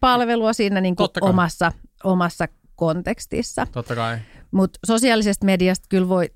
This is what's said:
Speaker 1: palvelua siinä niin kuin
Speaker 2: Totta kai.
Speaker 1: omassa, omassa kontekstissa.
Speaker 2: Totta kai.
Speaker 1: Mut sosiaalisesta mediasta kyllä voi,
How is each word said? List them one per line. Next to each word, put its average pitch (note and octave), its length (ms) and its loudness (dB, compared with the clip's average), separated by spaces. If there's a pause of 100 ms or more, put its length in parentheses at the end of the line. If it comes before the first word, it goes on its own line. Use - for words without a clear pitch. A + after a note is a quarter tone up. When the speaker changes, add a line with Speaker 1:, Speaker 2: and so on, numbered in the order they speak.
Speaker 1:
palvelua A#3+ 520 2
siinä G3+ 280 0
niin F#3 160 0
kuin G#3 80 2
Speaker 2:
Totta F#3+ 160 -4
kai. G3 100 2
Speaker 1:
omassa, F3 420 0 (320)
omassa F3+ 420 0 (300)
kontekstissa. - 960 -4
Speaker 2:
Totta A#2+ 220 -6
kai. A#2 240 -4 (320)
Speaker 1:
Mut F#3+ 200 2 (160)
sosiaalisesta A3 600 2
mediasta F#3 420 0
kyllä F#3 200 0
voi, F3+ 280 0